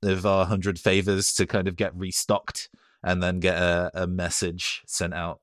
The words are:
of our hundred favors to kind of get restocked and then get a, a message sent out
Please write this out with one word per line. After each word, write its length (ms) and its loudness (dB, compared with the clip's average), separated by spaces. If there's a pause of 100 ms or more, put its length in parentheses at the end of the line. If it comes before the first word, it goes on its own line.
of 240 2
our 200 4
hundred 320 0
favors 560 2
to 120 2
kind 220 -2
of 80 -4
get 200 -2
restocked 720 -2 (340)
and 200 0
then 160 0
get 180 2
a, 380 2
a 140 -2
message 760 -2
sent 280 -4
out 280 -6